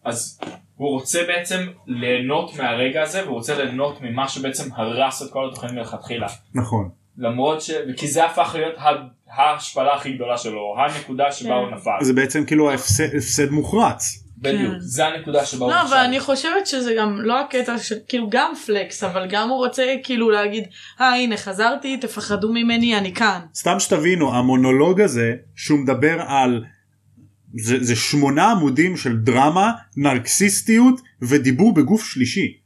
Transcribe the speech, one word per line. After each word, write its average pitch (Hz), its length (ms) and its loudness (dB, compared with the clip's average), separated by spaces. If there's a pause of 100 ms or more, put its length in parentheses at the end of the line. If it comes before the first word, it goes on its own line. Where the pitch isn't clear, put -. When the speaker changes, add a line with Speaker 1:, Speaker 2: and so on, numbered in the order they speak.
Speaker 1:
אז - 340 -8 (360)
הוא 139 140 -4
רוצה 139 380 -2
בעצם 180 380 -4 (220)
ליהנות 127 680 -2
מהרגע 127 440 -2
הזה, 175 240 -2
והוא 123 100 -6
רוצה 139 280 -4
ליהנות 139 380 -4
ממה 127 260 -4
שבעצם 135 480 -8
הרס 120 460 -4
את 131 100 -14
כל 135 200 -6
התוכנית 120 220 -12
מלכתחילה. 117 540 -10 (280)
Speaker 2:
נכון. 113 340 -4 (280)
Speaker 1:
למרות 127 440 -2
ש-, 160 100 -10 (260)
כי 151 100 -8
זה 165 180 2
הפך 165 340 0
להיות 160 180 -4
ה-, 147 140 2 (400)
ההשפלה 143 640 0
הכי 135 180 -8
גדולה 120 240 -4
שלו, 107 240 -6 (160)
הנקודה 139 540 0
שבה 120 180 -8
Speaker 3:
כן. 123 60 2
Speaker 1:
הוא 110 160 -2
נפל. 101 300 -4
Speaker 2:
זה 127 120 4
בעצם 135 320 2
כאילו 151 260 4
ההפסד, 147 440 0
הפסד 143 360 0
מוחרץ. 151 680 0 (160)
Speaker 1:
בדיוק, - 360 -2
Speaker 3:
כן. - 60 -10
Speaker 1:
זה 135 280 -2
הנקודה 143 380 -2
שבה - 200 -6
הוא 277 80 2
Speaker 3:
לא, 349 100 4
Speaker 1:
נכשל. 262 120 0
Speaker 3:
אבל 254 100 6
אני 254 140 0
חושבת 330 480 0
שזה 247 300 -2
גם 208 240 0
לא 233 180 2
הקטע 247 380 -2
ש-, - 160 -6 (140)
כאילו, 233 220 -2
גם 269 220 2 (140)
פלקס, 202 380 -4
אבל 185 260 -4
גם 214 200 -2
הוא 262 80 -2
רוצה 254 460 0
כאילו 226 260 0
להגיד, 208 340 0 (380)
"אה, 254 140 4
הנה, 240 220 -2
חזרתי, 240 600 -2
תפחדו 214 560 -4
ממני, 233 440 2
אני 185 160 -2
כאן." 196 260 0 (160)
Speaker 2:
סתם 185 240 0
שתבינו, 165 560 2
המונולוג 131 680 4
הזה, 120 320 2 (220)
שהוא 147 240 2
מדבר 135 480 2
על, 127 360 2 (920)
זה, 120 260 0
זה 117 120 2
שמונה 147 560 2
עמודים 160 460 2
של 120 200 -2
דרמה, 143 540 4 (260)
נרקסיסטיות, 202 1040 4 (200)
ודיבור 139 520 4
בגוף 165 320 4
שלישי. 135 480 -2 (120)